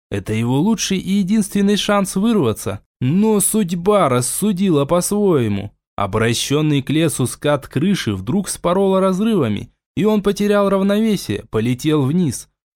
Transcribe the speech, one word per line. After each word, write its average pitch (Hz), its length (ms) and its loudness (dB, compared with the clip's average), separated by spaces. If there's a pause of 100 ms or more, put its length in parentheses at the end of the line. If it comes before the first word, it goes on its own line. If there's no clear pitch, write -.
(100)
это 101 220 -6
его 117 280 0
лучший 190 380 0
и 185 160 -4
единственный 202 640 2
шанс 202 400 -2
вырваться. 156 640 0 (200)
Но 208 400 2
судьба 190 680 0
рассудила 170 760 0
по-своему. 151 880 0 (240)
Обращенный 117 840 0
к - 80 -6
лесу 151 360 0
скат 147 420 -2
крыши 156 460 0
вдруг 127 340 -4
спорола 190 520 0
разрывами, 185 680 0 (260)
и 165 80 0
он 214 180 2
потерял 202 460 0
равновесие, 196 800 0
полетел 127 520 0
вниз. 147 460 0 (280)